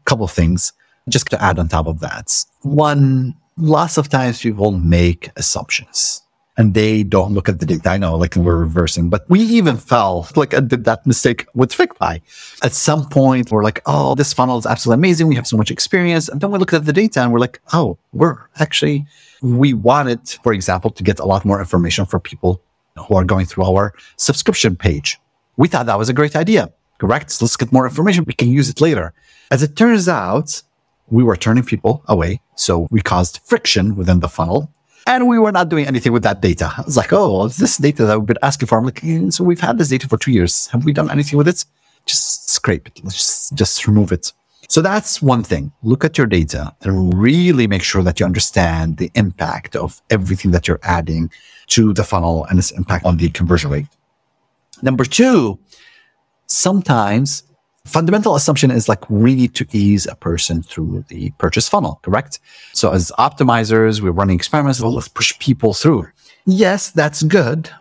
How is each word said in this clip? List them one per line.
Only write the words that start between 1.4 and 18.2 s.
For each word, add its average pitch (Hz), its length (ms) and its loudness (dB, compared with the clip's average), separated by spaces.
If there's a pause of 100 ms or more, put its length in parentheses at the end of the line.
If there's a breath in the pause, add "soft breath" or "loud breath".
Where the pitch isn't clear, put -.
add 90 160 0
on 80 100 -2
top 80 180 -2
of 82 140 -6
that. - 440 -6 (180)
One, 143 720 2 (220)
lots 160 420 0
of 143 100 -2
times 127 320 0
people 104 320 0
make 85 640 2
assumptions - 840 -6 (340)
and 107 180 4
they 107 280 2
don't 98 320 0
look 98 140 0
at 87 100 -2
the 80 80 -6
data. 80 240 -2
I 95 80 0
know, 82 180 -2
like, 85 200 -2
we're 87 200 2
reversing, 85 540 -2
but 101 180 -2
we 190 120 6
even 214 360 2
fell, 95 600 -2
like, 143 160 0
and 135 160 0
did 113 160 -2
that 113 200 0
mistake 120 500 0
with 123 180 0
FigPi. - 480 -2 (420 loud breath)
At 127 100 -2
some 151 360 -2
point, 131 420 2
we're 107 140 2
like, 110 220 -2
"Oh, 143 280 2
this 143 180 0
funnel 127 260 0
is 113 80 -6
absolutely 117 340 0
amazing. 165 260 2
We 151 80 4
have 123 140 -4
so 113 80 -2
much 107 160 0
experience." 170 560 -2
And 143 120 -8
then 202 120 -4
we 196 60 -2
looked 185 140 0
at 156 120 0
the 151 80 0
data 190 300 2
and 120 100 2
we're 117 80 2
like, 123 200 -2 (120)
"Oh, 127 260 0 (140)
we're 147 240 0 (240)